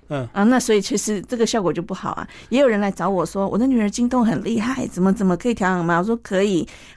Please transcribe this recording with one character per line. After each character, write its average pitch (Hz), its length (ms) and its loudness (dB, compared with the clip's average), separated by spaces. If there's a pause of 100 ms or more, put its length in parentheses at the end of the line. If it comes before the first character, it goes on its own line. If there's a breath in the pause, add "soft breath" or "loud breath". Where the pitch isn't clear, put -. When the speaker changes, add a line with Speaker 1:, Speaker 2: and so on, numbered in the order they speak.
Speaker 1:
嗯。 139 240 -6
Speaker 2:
啊， 202 140 2
那 254 120 6
所 233 160 2
以 208 60 4
其 196 160 -2
实 208 280 -2
这 - 120 -6
个 226 100 2
效 220 160 0
果 170 120 0
就 170 80 -4
不 190 120 -8
好 - 180 -6
啊。 - 140 -8 (220 loud breath)
也 233 100 0
有 285 80 6
人 220 140 2
来 202 100 0
找 180 200 -2
我 190 160 0
说 196 260 -4
：“我 170 60 -2
的 240 100 2
女 247 140 2
儿 208 80 0
经 240 180 -2
痛 247 180 2
很 214 200 0
厉 226 120 -2
害， 240 300 -4
怎 175 160 -2
么， 190 80 4
怎 196 140 0
么 180 100 4
可 247 140 -2
以 233 40 0
调 185 160 0
养 180 140 -2
吗？” 170 160 2
我 175 60 0
说 226 180 0
：“可 190 180 0
以， 196 240 0 (300 loud breath)